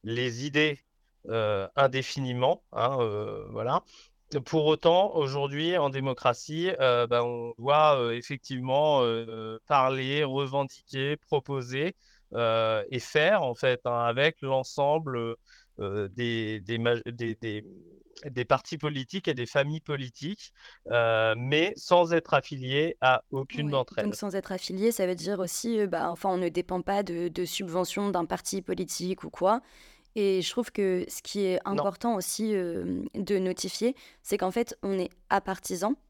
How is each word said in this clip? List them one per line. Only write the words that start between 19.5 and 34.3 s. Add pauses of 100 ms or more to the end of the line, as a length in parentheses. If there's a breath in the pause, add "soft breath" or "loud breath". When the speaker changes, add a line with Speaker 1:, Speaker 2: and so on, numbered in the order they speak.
Speaker 1:
politiques, (380 loud breath)
euh,
mais
sans
être
affilié
à
aucune
Speaker 2:
Ouais,
Speaker 1:
d'entre
Speaker 2:
donc
Speaker 1:
elles.
Speaker 2:
sans
être
affilié,
ça
veut
dire
aussi,
euh,
bah,
enfin,
on
ne
dépend
pas
de,
de
subventions
d'un
parti
politique
ou
quoi. (520 soft breath)
Et
je
trouve
que
ce
qui
est
Speaker 1:
Non.
Speaker 2:
important
aussi,
euh, (120)
de
notifier, (260 loud breath)
c'est